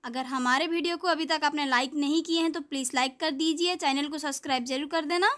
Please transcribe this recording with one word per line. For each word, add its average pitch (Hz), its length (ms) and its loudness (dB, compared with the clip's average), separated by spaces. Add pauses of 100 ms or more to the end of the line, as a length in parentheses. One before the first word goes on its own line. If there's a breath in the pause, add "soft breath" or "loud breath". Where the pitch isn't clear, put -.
अगर 254 220 -6
हमारे 262 420 2
वीडियो 339 280 0
को 359 120 -2
अभी 320 180 2
तक 311 180 0
आपने 294 220 0
लाइक 262 280 2
नहीं 294 280 2
किए 330 180 0
हैं 330 120 2
तो 311 100 -6
प्लीज़ 269 320 -4
लाइक 262 260 0
कर 311 120 0
दीजिए, 320 440 0
चैनल 285 320 0
को 302 100 -8
सब्सक्राइब 269 460 -2
ज़रूर 269 240 -4
कर 330 180 -2
देना। 349 320 2